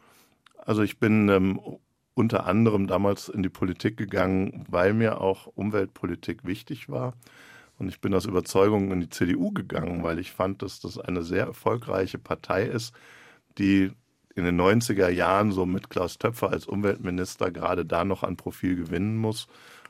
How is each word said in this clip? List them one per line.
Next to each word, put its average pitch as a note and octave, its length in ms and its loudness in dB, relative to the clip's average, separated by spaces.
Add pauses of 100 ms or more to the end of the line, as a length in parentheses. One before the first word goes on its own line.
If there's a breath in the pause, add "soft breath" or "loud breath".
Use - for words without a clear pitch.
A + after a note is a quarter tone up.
(580 soft breath)
Also G#2+ 260 0
ich - 160 -2
bin, G#2+ 300 6
ähm, F#2+ 320 4 (520)
unter A2 320 2
anderem G#2 420 4
damals G2 420 0
in G2+ 140 -2
die F#2 60 0
Politik G#2 460 -4
gegangen, F#2+ 720 -2
weil F#2 260 2
mir A2+ 280 0
auch F#2+ 340 -2
Umweltpolitik G2 880 -4
wichtig A#2 440 -10
war. B2+ 240 -6 (640 loud breath)
Und F#2+ 80 -6
ich - 140 -12
bin G2 120 -2
aus F#2 120 2
Überzeugung G2 680 2
in F#2 80 -2
die E2 100 -4
C - 160 -2
D F2+ 100 2
U G#3 180 0
gegangen, F2 500 -4
weil E2 160 -2
ich - 140 -10
fand, F#2+ 280 -2
dass - 200 -12
das G#2 180 -10
eine F2+ 240 -4
sehr F2+ 220 -2
erfolgreiche G2 760 -4
Partei - 460 -2
ist, - 280 -6 (640 loud breath)
die G2 340 4 (420)
in F2 120 -2
den F2 100 2
neunziger G2 540 4
Jahren F#2 420 2
so F#2 140 0
mit F2+ 240 -4
Klaus - 280 -2
Töpfer A2 340 -2
als - 140 -4
Umweltminister F#2 840 -4
gerade F2 320 -2
da E2+ 220 -2
noch F#2+ 180 -4
an F2+ 140 -4
Profil - 400 -4
gewinnen F2+ 400 -2
muss. A2 300 -2 (420 loud breath)